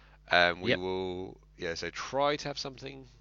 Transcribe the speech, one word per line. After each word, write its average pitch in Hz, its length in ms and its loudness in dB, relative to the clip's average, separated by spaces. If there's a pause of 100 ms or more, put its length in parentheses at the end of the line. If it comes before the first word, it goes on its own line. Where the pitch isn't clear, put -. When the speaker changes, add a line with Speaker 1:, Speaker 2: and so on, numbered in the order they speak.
(300)
Speaker 1:
Um, 87 300 6
we 107 120 2
Speaker 2:
Yep. 90 80 2
Speaker 1:
will, 92 600 -4 (160)
yeah, 82 160 -4
so 85 160 -4
try 143 480 0
to 143 120 -6
have 139 100 -6
something 135 480 -10 (140)